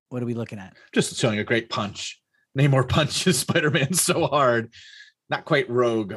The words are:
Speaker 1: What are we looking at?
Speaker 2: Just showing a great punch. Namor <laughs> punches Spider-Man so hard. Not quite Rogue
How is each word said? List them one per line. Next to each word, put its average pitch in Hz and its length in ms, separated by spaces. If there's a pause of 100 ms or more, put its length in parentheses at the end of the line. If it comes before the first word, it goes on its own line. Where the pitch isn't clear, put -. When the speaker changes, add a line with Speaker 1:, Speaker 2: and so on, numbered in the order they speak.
Speaker 1:
What 123 120
are 120 40
we 120 80
looking 113 260
at? 92 160 (180)
Speaker 2:
Just - 220
showing 107 240
a 104 40
great 113 260
punch. - 520 (360)
Namor 135 320
<laughs> - 0
punches - 500
Spider-Man 156 540
so 170 340
hard. 120 440 (580)
Not - 160
quite 139 240
Rogue 117 460